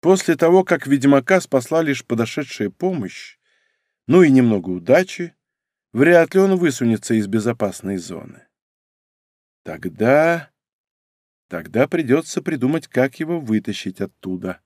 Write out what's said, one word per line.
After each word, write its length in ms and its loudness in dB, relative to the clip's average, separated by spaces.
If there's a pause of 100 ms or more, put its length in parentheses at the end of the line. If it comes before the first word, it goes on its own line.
После 340 2
того, 280 4
как 240 -2
ведьмака 520 2
спасла 420 -2
лишь 240 -4
подошедшая 640 -6
помощь, 680 -8 (720)
ну 160 6
и 60 6
немного 400 2
удачи, 680 -2 (580)
вряд 400 4
ли 80 4
он 160 2
высунется 560 0
из 140 0
безопасной 720 -4
зоны. 500 -14 (1160)
Тогда... 880 0 (960)
Тогда 400 -4
придётся 540 -2
придумать, 460 -4
как 320 -2
его 200 -6
вытащить 600 -6
оттуда. 640 -10